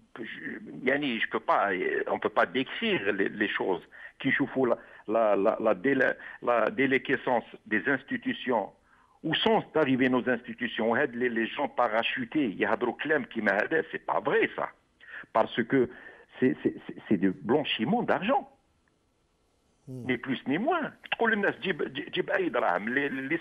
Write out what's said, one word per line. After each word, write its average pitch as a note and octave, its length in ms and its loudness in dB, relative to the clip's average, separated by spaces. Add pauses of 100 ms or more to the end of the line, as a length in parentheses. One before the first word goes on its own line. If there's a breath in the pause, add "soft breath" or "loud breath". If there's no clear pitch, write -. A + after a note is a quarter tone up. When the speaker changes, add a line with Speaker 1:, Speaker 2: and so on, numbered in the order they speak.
(840)
Speaker 1:
يعني، C3 360 0
je - 40 0
peux - 160 -2
pas، G#2+ 320 2 (360)
on A#2 120 -2
peut - 200 -2
pas A2+ 60 6
décrire B2+ 680 0
les, G2 180 0
les G#2 280 -2
choses. F#2+ 240 0 (380 loud breath)
كي F3 100 0
نشوفوا C3+ 380 2
لا، A#2 100 2 (300 loud breath)
لا، G#2+ 280 4
لا، G2+ 240 4
لا A2 140 4
ديلا-، C3 420 2 (260 loud breath)
لا A#2 280 2
déliquescence B2+ 880 0 (160)
des G#2+ 140 0
institutions, B2 840 -2 (540 soft breath)
où D#3+ 120 -2
sont A3 280 4 (120)
arrivées C3+ 340 4
nos B2 200 2
institutions, A#2 520 -4
هاد A#2+ 340 2
لي، B2 140 0
لي A2+ 160 0
جون C3+ 320 -2
باراشوتي A#2 840 0
يهضروا G#2+ 340 2 (100)
كلام D3 200 0
كيما G#2 280 0
هذا, G#2+ 300 2
c'est - 300 -8
pas F2 80 0
vrai D#3+ 380 0
ça, C#2 100 -4 (720 loud breath)
parce A2 260 2
que B2+ 260 2 (500 loud breath)
c'est, C3 240 2
c'est, - 120 0 (100)
c'est, - 100 -14 (120)
c'est G#2 100 4
du F#2+ 140 4
blanchiment C#3+ 720 0
d'argent, F#3+ 400 2 (1400)
Speaker 2:
Hmm. B2+ 220 -12
Speaker 1:
ni B2 80 0
plus B2+ 300 -4
ni C#3 100 0
moins. D4 340 0 (200)
تقول A3+ 200 0
للناس G3+ 240 2
جيب، - 380 -4
جي-، - 160 -8
جيب - 200 -4
اي F3 200 0
دراهم، G#2+ 380 0
اللي، C#3 200 0
اللي C3+ 340 -4